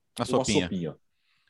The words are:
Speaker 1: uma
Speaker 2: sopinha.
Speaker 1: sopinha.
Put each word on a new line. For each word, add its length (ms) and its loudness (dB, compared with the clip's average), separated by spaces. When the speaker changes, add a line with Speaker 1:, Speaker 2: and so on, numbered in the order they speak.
Speaker 1:
uma 60 -2
Speaker 2:
sopinha. 380 2
Speaker 1:
sopinha. 320 -4